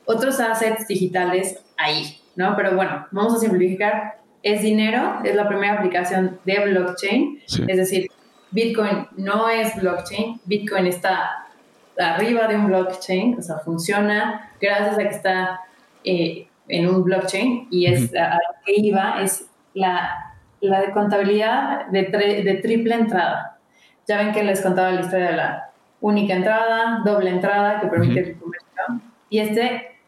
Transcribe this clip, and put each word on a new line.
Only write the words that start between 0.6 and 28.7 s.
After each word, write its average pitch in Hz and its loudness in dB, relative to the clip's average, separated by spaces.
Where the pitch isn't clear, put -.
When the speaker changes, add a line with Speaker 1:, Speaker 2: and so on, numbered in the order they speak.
Speaker 1:
digitales 185 -2
ahí, 151 -4
¿no? 196 0
Pero 196 0
bueno, 185 -2
vamos 214 0
a 226 2
simplificar. 208 0
Es 208 0
dinero, 214 2
es 202 2
la 208 2
primera 202 0
aplicación 180 0
de 202 2
blockchain, 196 0
Speaker 2:
Sí. - -2
Speaker 1:
es 185 2
decir, 185 0
Bitcoin 214 0
no 208 0
es 220 0
blockchain, 190 -4
Bitcoin 196 -2
está 180 -2
arriba 208 2
de 214 0
un 208 2
blockchain, 190 0
o 180 -10
sea, 160 -8
funciona 208 -2
gracias 208 0
a 214 2
que - -2
está... 185 -2
Eh, 170 -2
en 175 2
un 185 4
blockchain 190 0
y 180 2
es 151 4
Speaker 2:
Ujú. 170 -2
Speaker 1:
a, 165 2
a 165 0
lo - -2
que 196 0
iba, 196 2
es - -4
la, 180 -2
la 196 2
de 196 0
contabilidad 208 0
de 185 0
tre-, 202 0
de 190 2
triple 233 0
entrada. 202 0
Ya 208 0
ven 208 0
que 208 0
les 196 0
contaba 185 2
la 175 0
historia 180 0
de 160 0
la - -4
única 202 2
entrada, 226 2
doble 202 2
entrada, 202 2
que 180 -2
permite - 2
Speaker 2:
Ujú. 170 -6
Speaker 1:
el - -14
comercio. - -10